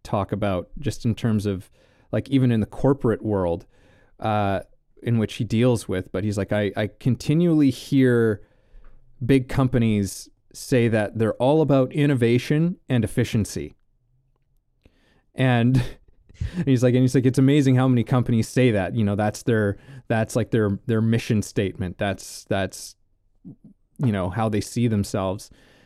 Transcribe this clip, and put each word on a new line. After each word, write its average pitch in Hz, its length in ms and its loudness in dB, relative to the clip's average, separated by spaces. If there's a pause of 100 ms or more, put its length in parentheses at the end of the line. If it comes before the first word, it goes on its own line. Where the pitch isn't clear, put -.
talk 101 280 -4
about 98 380 -4 (100)
just - 260 -6
in 113 80 0
terms 107 320 -2
of, 95 240 -6 (420)
like, 117 180 -2
even 131 220 4
in 113 100 2
the 104 40 -2
corporate 131 580 0
world, 92 420 -2 (540)
uh, 104 420 -2 (420)
in 117 160 0
which 104 160 -2
he 127 80 -4
deals 113 440 0
with, 92 240 -6
but 92 120 -4
he's 104 140 -2
like, 98 140 -2
"I, 104 240 0
I 110 120 -2
continually 151 800 0
hear 120 720 2 (800)
big 131 240 2
companies 113 800 0 (220)
say 117 360 0
that 110 320 -2
they're 110 160 0
all 147 260 2
about 135 320 2
innovation 147 840 2 (120)
and 123 140 2
efficiency." 101 720 -4 (1600)
And 123 480 2 (400)
<laughs> - 420 -6
he's 127 180 2
like, 123 100 4
and 127 100 4
he's 127 120 2
like, 127 100 2
"It's 131 140 2
amazing 135 360 4
how 131 120 2
many 123 160 2
companies 117 440 0
say 123 240 2
that, 92 240 -2
you 113 80 0
know, 101 120 0
that's 104 280 -2
their, 107 340 0 (300)
that's, 113 280 -2
like, 113 160 -2
their, 104 340 0
their 113 160 0
mission 113 400 0
statement. 92 560 -6
That's, - 480 -6
that's, - 500 -6 (1040)
you 131 140 0
know, 92 180 -2
how 113 200 -2
they 104 120 -2
see 120 260 -2
themselves." 101 640 -4 (360)